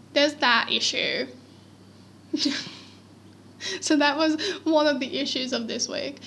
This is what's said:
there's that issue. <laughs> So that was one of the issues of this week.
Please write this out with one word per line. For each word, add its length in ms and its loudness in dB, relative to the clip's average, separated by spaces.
there's 220 4
that 340 4
issue. 560 0
<laughs> 60 -2
So 160 2
that 200 2
was 240 0
one 220 4
of 140 0
the 180 -4
issues 340 -4
of 140 -4
this 220 -4
week. 380 -6